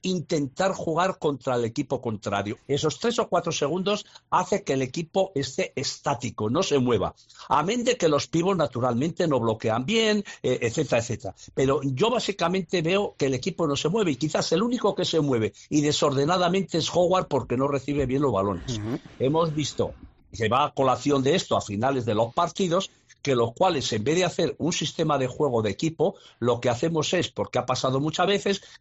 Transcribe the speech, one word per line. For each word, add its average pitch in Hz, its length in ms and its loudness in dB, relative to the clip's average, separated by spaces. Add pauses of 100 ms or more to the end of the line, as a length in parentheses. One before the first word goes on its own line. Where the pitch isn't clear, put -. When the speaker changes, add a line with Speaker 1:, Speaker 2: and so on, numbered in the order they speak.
Speaker 1:
intentar 180 720 -2
jugar 180 480 -2
contra 139 340 -2
el 120 100 0
equipo 123 360 -4
contrario. 101 680 -2
Esos 143 320 -2
tres 233 220 0
o 208 80 -2
cuatro 170 240 0
segundos 185 540 -2 (240)
hace - 340 0
que - 80 -2
el 135 100 2
equipo 160 540 -2
esté - 400 -2
estático, 113 720 -4
no 165 140 2
se 143 160 2
mueva. 107 340 2 (340)
Amén 196 360 2
de 240 120 2
que 170 120 2
los 143 180 2
pibos 175 300 0
naturalmente 135 720 0
no 135 100 2
bloquean 117 480 0
bien, 214 380 2 (180)
eh, 127 180 0
etcétera, 120 400 0
etcétera. 101 340 -8 (200)
Pero 135 300 2
yo 143 260 0
básicamente 185 720 -2
veo 190 340 0
que 143 100 0
el 135 80 0
equipo 170 340 -2
no 139 80 0
se - 120 0
mueve, 190 220 2
y 135 60 -2
quizás 160 340 -2
el 185 140 2
único 226 320 0
que 185 80 -2
se 170 160 0
mueve 120 320 2 (160)
y 147 120 2
desordenadamente 165 1000 2
es - 140 -2
Howard, 180 360 2
porque 135 280 0
no 135 120 0
recibe 139 380 -2
bien 135 160 0
los 139 100 2
balones. 98 460 0
Speaker 2:
Ujú. 113 200 -6 (220)
Speaker 1:
Hemos 151 340 2
visto, 131 400 -4 (380)
que 110 160 -2
va 127 160 4
a 139 80 -2
colación 131 520 2
de 143 100 4
esto 180 220 0
a 95 40 2
finales 117 440 -2
de 113 100 0
los 117 180 0
partidos, 175 600 0 (280)
que 139 140 0
los 117 180 2
cuales, 170 400 0
en 107 120 -2
vez 147 100 2
de 180 100 2
hacer 165 340 -2
un 156 140 -2
sistema 156 460 -2
de 131 80 0
juego 127 340 0
de 107 100 0
equipo, 160 440 -2 (240)
lo 120 220 2
que 123 80 0
hacemos 151 460 0
es, 175 180 -2
porque - 260 -4
ha 123 80 0
pasado 131 320 0
muchas 160 300 0
veces, 196 340 -2 (180)